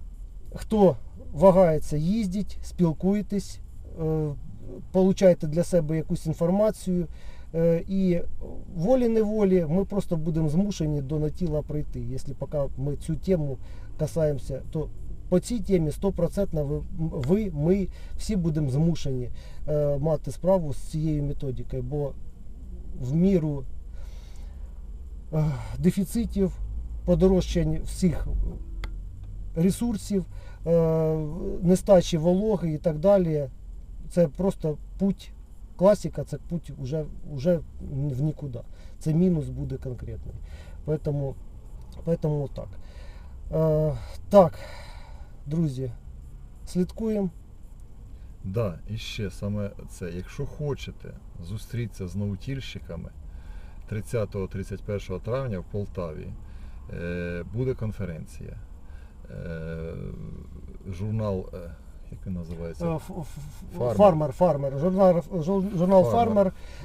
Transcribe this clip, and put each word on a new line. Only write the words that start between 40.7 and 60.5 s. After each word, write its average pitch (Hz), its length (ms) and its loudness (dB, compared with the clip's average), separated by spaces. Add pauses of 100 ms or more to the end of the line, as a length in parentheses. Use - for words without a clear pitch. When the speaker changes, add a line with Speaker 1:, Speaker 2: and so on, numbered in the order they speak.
Speaker 1:
Поэтому, 143 480 -2 (720)
поэтому 151 480 0
так. - 140 -8 (840)
Е, 156 440 4 (320)
так, 190 300 10 (840)
друзі, 139 460 0 (720)
слідкуємо. 202 640 -2 (1120)
Speaker 2:
Да, 95 360 -2 (100)
і 107 80 -6
ще 104 340 -6
саме 104 400 -4 (180)
це, 87 220 -8
якщо 90 340 -8
хочете - 680 -6 (300)
зустрітися 107 640 -6
з 85 80 -10
наутільщиками 101 920 -6 (800)
тридцятого, 104 580 -2
тридцять 98 360 -8
першого 95 360 -4
травня 117 400 -2
в 82 40 -6
Полтаві, 90 640 -6 (640)
е, 87 500 -4 (100)
буде 127 200 0
конференція. 90 840 -8 (720)
Е, 82 640 -8 (960)